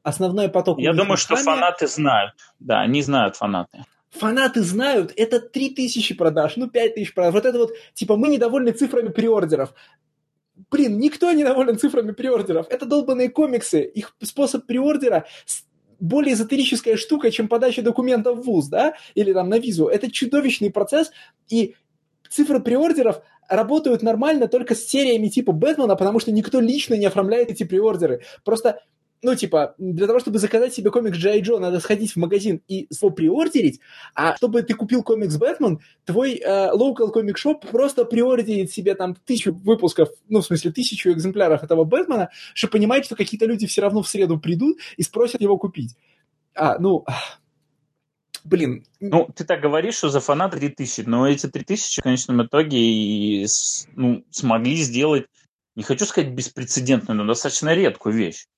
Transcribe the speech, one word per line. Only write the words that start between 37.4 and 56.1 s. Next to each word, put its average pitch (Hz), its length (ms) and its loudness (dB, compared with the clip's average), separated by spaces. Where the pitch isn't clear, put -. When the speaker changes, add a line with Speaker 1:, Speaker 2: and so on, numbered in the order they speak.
Speaker 1:
shop 294 300 -2
просто 262 320 0
приордерит 226 680 0
себе 196 220 -2
там 185 220 -6
тысячу 220 380 -2
выпусков, 180 560 2
ну, 214 140 2
в - 40 -4
смысле, 170 260 -2
тысячу 208 420 -2
экземпляров 165 500 0
этого 160 220 2
Бэтмена, 247 440 0
чтобы - 200 -4
понимать, 220 320 2
что 226 100 -10
какие-то 214 300 -2
люди 220 200 -2
всё 202 160 -2
равно 202 200 0
в - 80 -6
среду 175 280 0
придут 175 400 0
и 185 60 -2
спросят 233 360 -2
его 202 180 4
купить. 151 380 -8
А, 147 240 2
ну, 180 280 2
блин. 156 420 0
Speaker 2:
Ну, 175 360 2
ты 170 100 -12
так 165 160 -2
говоришь, 160 340 0
что 151 140 -2
за 139 100 2
фанат 160 320 0
три 143 180 -6
тысячи, 127 320 -8
но 117 260 2
эти 139 200 0
три 143 160 -8
тысячи - 380 -4
в - 20 -20
конечном 123 420 0
итоге 147 320 0
и 107 720 0
с-, - 480 -6
ну, 123 340 -2
смогли 120 460 0
сделать, 143 500 0
не 110 60 -10
хочу 202 240 -2
сказать 151 240 -2